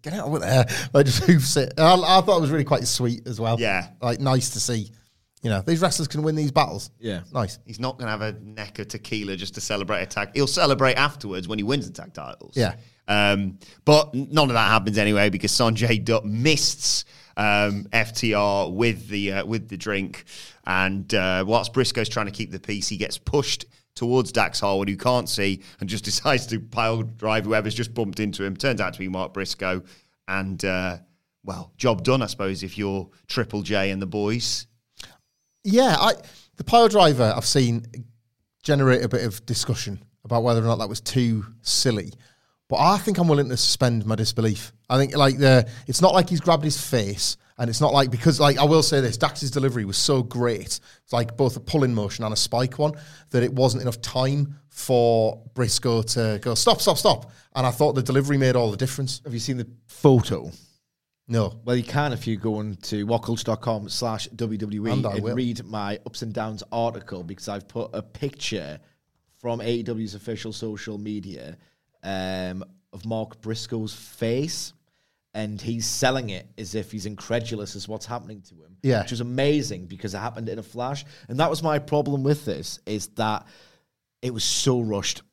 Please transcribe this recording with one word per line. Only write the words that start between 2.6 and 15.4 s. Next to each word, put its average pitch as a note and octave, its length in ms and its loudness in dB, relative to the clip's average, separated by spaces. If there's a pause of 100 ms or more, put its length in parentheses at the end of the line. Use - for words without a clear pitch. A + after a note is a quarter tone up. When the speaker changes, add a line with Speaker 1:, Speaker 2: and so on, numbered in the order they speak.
Speaker 1:
quite B2+ 200 2
sweet A#2 420 -2
as A2+ 120 -8
well. A2+ 200 0
Speaker 2:
Yeah. F#2+ 280 0 (140)
Speaker 1:
Like, A#2 180 -2
nice C3 320 2
to A2+ 80 -8
see. A2 320 -2 (520)
You A#2 80 0
know, F#2+ 100 0
these D#3+ 200 2
wrestlers E3 260 0
can D3+ 160 -4
win D#3 120 0
these D3+ 160 0
battles. B2 380 0 (100)
Speaker 3:
Yeah. G2+ 220 -6 (100)
Speaker 1:
Nice. A2+ 340 -4
Speaker 2:
He's A2 140 -16
not C3 200 -6
gonna A#2+ 100 -8
have G#2+ 140 -4
a G#2+ 100 -4
neck G#2+ 460 -14
of G2+ 80 -8
tequila G#2 500 -8
just F2+ 160 -10
to G#2 80 -12
celebrate G2 400 -4
a F#2 60 -4
tag. G2+ 260 -6
He'll C#3 140 2
celebrate C3+ 480 2
afterwards A2 520 -2
when G#2+ 120 -4
he G2+ 40 -2
wins C3 260 -2
the - 40 -16
tag - 220 -16
titles. - 420 -12
Speaker 1:
Yeah. G#2+ 160 0 (340)
Speaker 2:
Um, G2+ 520 2 (260)
but D3+ 300 6
n-, C3+ 160 -6
none D3 180 4
of A#2+ 60 0
that A2 120 4
happens G#2+ 300 4
anyway G#2 320 4
because G2 220 -2